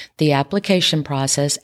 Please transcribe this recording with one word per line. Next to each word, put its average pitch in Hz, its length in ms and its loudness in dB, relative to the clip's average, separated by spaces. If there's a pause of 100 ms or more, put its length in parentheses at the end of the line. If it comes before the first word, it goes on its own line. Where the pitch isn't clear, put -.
(180)
The 151 160 2
application 165 720 0
process 143 580 -2